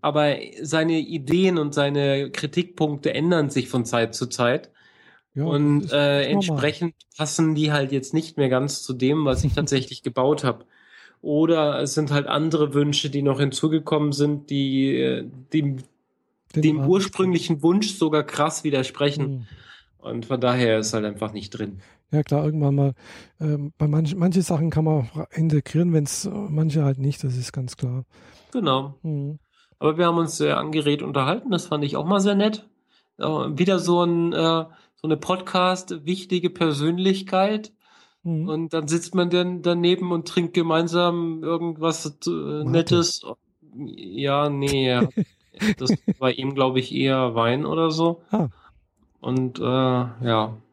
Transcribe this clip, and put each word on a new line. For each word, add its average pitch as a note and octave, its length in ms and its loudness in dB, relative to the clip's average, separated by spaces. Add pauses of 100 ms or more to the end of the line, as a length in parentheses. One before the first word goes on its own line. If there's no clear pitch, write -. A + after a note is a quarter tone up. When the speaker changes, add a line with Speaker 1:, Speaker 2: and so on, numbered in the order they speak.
Speaker 1:
Aber D3 340 2 (260)
seine D#3+ 380 0
Ideen E3+ 580 2
und D3 160 -2
seine C#3 560 2
Kritikpunkte D3+ 800 -2
ändern D#3 380 2
sich B2+ 180 -2
von B2 160 0
Zeit A2+ 300 0
zu B2+ 120 -4
Zeit. A#2+ 440 -2 (640)
Speaker 2:
Ja, C#3 100 -4
Speaker 1:
Und, D3 360 2
Speaker 2:
das - 60 -6
ist C#3 60 -4
Speaker 1:
äh, C#3+ 280 2
Speaker 2:
normal. C3+ 140 0
Speaker 1:
entsprechend E3 600 0 (220)
passen D#3 400 0
die D3+ 160 2
halt C#3 180 0
jetzt C3+ 240 -4
nicht D#3+ 220 -2
mehr C#3 140 2
ganz C3+ 340 0
zu - 80 -6
dem, C3+ 320 2
was C3 180 2
ich D3+ 100 2
Speaker 2:
<laughs> - 20 0
Speaker 1:
tatsächlich C#3 500 -2
gebaut C3+ 400 0
hab. A#2+ 200 -2 (580)
Oder D3+ 580 2
es C#3 140 -4
sind D3+ 180 0
halt C#3+ 160 0
andere D3+ 460 0
Wünsche, D3 360 2
die C#3 120 -2
noch C#3 180 2
hinzugekommen D3+ 720 0
sind, D3 380 0
die, C3+ 460 0
äh, B2+ 280 -2 (280)
dem, C#3+ 260 0 (760)
Speaker 2:
Den D#3 80 2
Speaker 1:
dem D3+ 160 4
Speaker 2:
Rahmen C#3 120 0
Speaker 1:
ursprünglichen F#3 720 0
Wunsch G3 320 4
sogar D3+ 300 2
krass - 400 -2
widersprechen. C#3+ 680 0
Speaker 2:
Mhm. C3 160 -8 (520)
Speaker 1:
Und A#2 280 -8
von B2+ 140 -2
daher B2 380 2
ist A2 160 -2
halt G#2+ 100 0
einfach G#2 300 -6
nicht G2+ 160 -12
drin. G#2 300 -10 (300)
Speaker 2:
Ja D3+ 120 0
klar, D3 220 0
irgendwann D3+ 300 0
mal. C#3 200 2 (460)
Ähm, D3+ 360 -2
bei D3+ 100 0
manch-, D3+ 300 0
manche F3+ 260 2
Sachen D#3+ 280 0
kann D3+ 160 2
man D#3 160 2 (100)
auch D3+ 200 -8
integrieren, D#3+ 600 2
wenn's, D3+ 320 0
äh, G3 60 -4
manche D#3 540 0
halt C#3 140 2
nicht, C#3 240 -2
das B2+ 140 -2
ist B2 160 -8
ganz B2+ 240 -8
klar. B2+ 280 -4 (480)
Speaker 1:
Genau. C#3+ 500 -2
Speaker 2:
Mhm. D3 380 -6 (380)
Speaker 1:
Aber D#3 200 0
wir F3 80 4
haben E3+ 120 2
uns D#3+ 200 -2
sehr D3 180 2
angeregt D3 460 0
unterhalten, C#3 480 -2
das F3 160 -2
fand D3 180 -2
ich C#3+ 120 -4
auch D3+ 100 -4
mal G3 140 2
sehr G3+ 140 2
nett. G#3+ 320 0 (520)
Äh, - 60 -6
wieder D#3 540 0
so F3 260 2
ein, E3+ 280 2
äh, E3 320 2 (300)
so - 120 -10
eine D#3 120 0
Podcast-wichtige F3+ 1300 -2
Persönlichkeit. F#3+ 1200 0 (500)
Speaker 2:
Mhm. E3 260 -4
Speaker 1:
Und D#3 240 -4
dann D#3 160 -2
sitzt E3 260 -2
man F3+ 140 2
dann F3+ 320 0
daneben F3 520 2
und E3 140 -2
trinkt E3+ 280 -2
gemeinsam E3+ 920 0
irgendwas, E3 600 -2 (200)
äh, E3+ 40 -2
Speaker 2:
Mate. D3+ 400 -4
Speaker 1:
Nettes. E3 520 2 (540)
Ja, C#3 720 -2
nee, C#3 400 0
ja. B2 260 2
Speaker 2:
<laughs> - 40 -2 (580)
Speaker 1:
Das C3 160 0 (260)
war B2+ 120 2
ihm, C3+ 240 -4
glaub C3 220 2
ich, C3 180 -2
eher C3 400 2
Wein A#2+ 320 2
oder D#3+ 240 0
so. E3 400 0
Speaker 2:
Ah. G3+ 160 0 (760)
Speaker 1:
Und, B2+ 380 -2
äh, - 60 -6
ja. A#2+ 920 0 (160)